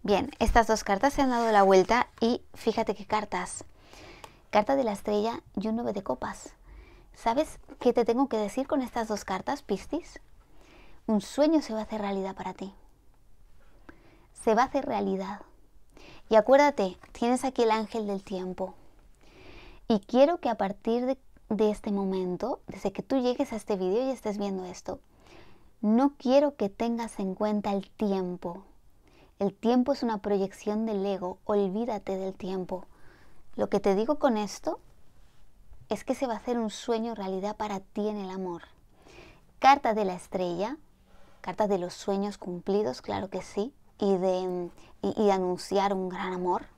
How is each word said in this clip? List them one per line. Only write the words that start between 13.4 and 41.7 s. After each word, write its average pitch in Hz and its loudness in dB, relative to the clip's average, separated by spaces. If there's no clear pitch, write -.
Se 220 2
va 240 4
a - 2
hacer 277 -4
realidad. 196 -4
Y 220 2
acuérdate, 247 6
tienes 247 0
aquí 254 0
el 226 4
ángel 220 -2
del 196 -4
tiempo. 185 -8
Y 214 4
quiero 294 4
que 247 -2
a 214 -2
partir 226 -2
de, 262 -2
de 214 2
este 208 -4
momento, 190 -2
desde 196 -6
que - -8
tú 269 -2
llegues 247 0
a - -6
este 208 -4
vídeo 190 0
y 269 -2
estés 214 -4
viendo 196 -4
esto, 180 -10
no 254 4
quiero 285 4
que 202 -2
tengas 233 -6
en 190 -4
cuenta 208 -2
el 196 -4
tiempo. 185 -4
El 196 0
tiempo 247 2
es 269 -2
una 220 -2
proyección 208 -2
del 202 -2
ego, 185 -4
olvídate 202 -2
del 190 -6
tiempo. 185 -6
Lo 208 -2
que 196 2
te 196 2
digo 240 2
con 233 4
esto 214 -6
es 208 -4
que 262 -4
se 262 -2
va 233 -4
a 214 -4
hacer 240 -4
un 226 -2
sueño 226 -4
realidad 196 -6
para 208 -4
ti 208 -4
en 214 -4
el 190 -8
amor. 185 -8
Carta 269 6
de 208 0
la 185 -2
estrella, 185 -4
carta 190 0
de 196 2